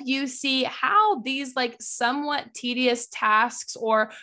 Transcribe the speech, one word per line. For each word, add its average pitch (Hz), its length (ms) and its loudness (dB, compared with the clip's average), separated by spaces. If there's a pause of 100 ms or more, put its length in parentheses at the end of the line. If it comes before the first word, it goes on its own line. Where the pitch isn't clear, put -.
you 269 220 0
see 262 380 0
how 415 560 2
these, 269 340 -4
like, 247 240 -2
somewhat 285 760 -2
tedious 247 540 0
tasks - 680 0
or 220 360 2 (120)